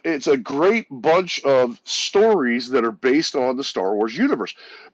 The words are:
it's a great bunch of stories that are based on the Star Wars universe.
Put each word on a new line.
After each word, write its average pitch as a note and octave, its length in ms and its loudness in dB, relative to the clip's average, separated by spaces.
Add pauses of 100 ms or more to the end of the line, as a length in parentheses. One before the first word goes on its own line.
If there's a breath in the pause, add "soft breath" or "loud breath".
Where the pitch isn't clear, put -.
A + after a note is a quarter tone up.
it's D#3+ 220 -4
a C#3+ 100 4
great E3 520 0
bunch D#3+ 540 0
of B2+ 400 2
stories C3+ 840 0
that B2+ 160 0
are A2+ 80 -2
based C3+ 420 0
on B2+ 220 0
the C#3 80 -6
Star G2 300 -4
Wars A2 220 -2
universe. E3 380 -2 (380 loud breath)